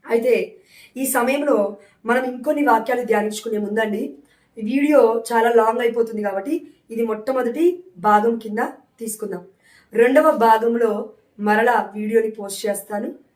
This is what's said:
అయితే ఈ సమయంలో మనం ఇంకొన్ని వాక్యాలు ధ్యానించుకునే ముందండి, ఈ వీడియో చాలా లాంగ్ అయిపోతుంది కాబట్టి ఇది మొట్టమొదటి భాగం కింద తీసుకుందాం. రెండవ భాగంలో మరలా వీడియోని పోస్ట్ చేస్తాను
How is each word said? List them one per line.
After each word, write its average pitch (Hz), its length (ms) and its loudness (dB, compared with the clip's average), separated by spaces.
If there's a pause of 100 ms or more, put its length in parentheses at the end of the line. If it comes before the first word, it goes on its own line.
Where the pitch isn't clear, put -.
అయితే 233 480 0 (400)
ఈ 269 100 -4
సమయంలో 254 680 0 (300)
మనం 254 180 2
ఇంకొన్ని 285 400 -2
వాక్యాలు 247 400 2
ధ్యానించుకునే 214 540 -2
ముందండి, 214 560 -4 (440)
ఈ 220 40 -10
వీడియో 247 720 2
చాలా 233 180 2
లాంగ్ 226 300 2
అయిపోతుంది 226 420 -2
కాబట్టి 196 440 -4 (240)
ఇది 226 120 -4
మొట్టమొదటి 254 800 -2 (140)
భాగం 208 400 2
కింద 214 200 -8 (420)
తీసుకుందాం. 202 440 -10 (480)
రెండవ 269 380 4
భాగంలో 226 800 2 (300)
మరలా 208 560 0
వీడియోని 214 340 0
పోస్ట్ 202 360 -10
చేస్తాను 208 480 -6 (220)